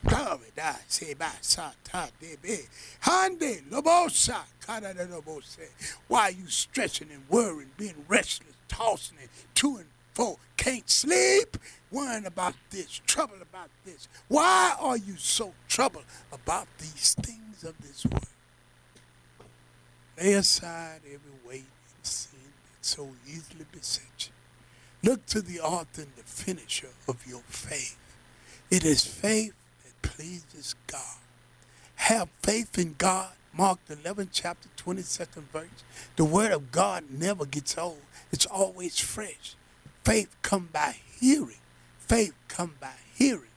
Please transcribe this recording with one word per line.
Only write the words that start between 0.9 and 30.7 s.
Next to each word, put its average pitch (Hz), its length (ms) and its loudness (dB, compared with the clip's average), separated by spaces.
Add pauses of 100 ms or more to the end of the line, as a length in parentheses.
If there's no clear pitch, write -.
by, 151 160 -4 (100)
sa, - 300 -2 (140)
ta, 175 240 -6 (120)
de, 160 220 -16
be. 196 160 -4 (420)
Hande, 330 720 2
lobosa, 294 720 4 (200)
kada, 208 320 -10
de, 180 140 -6
lobose. 156 520 -14 (500)
Why 233 140 6
are 190 100 4
you 185 160 -12
stretching - 640 -4
and 139 160 -18
worrying, 170 480 2
being 170 320 -10
restless, - 460 0 (140)
tossing - 520 -2
and 123 80 -20 (260)
to 269 220 2
and 170 100 -14 (260)
fro? 226 260 -2 (180)
Can't - 340 -2
sleep, 381 680 4 (360)
worrying 233 340 -4
about 180 280 -2 (160)
this, - 360 -10
trouble 220 340 0
about 180 300 -16 (140)
this. 175 240 -18 (180)
Why 359 540 6
are 262 160 0
you 196 220 -6
so - 360 -2 (140)
troubled 226 360 0 (280)
about 160 340 -4 (120)
these 156 360 0
things 220 480 -8
of 160 180 -10
this - 240 -16
world? - 220 0 (1900)
Lay 190 140 6
aside 165 720 0
every 143 120 -16 (280)
weight 131 180 -14 (320)
and - 100 -20
sin - 360 -8
that - 420 -20
so 143 240 -4 (180)
easily 160 440 -16
beset - 320 -8 (160)
you. - 920 -4
Look 254 160 -2
to - 140 -2
the 175 200 -10
author 160 420 -4
and 139 140 -18
the 117 80 -20
finisher - 680 -8 (180)
of 123 180 -6
your 123 220 -14
faith. - 480 -10 (760)
It 180 140 4
is 151 200 4
faith 214 500 -2 (680)
Jesus 160 540 -12 (100)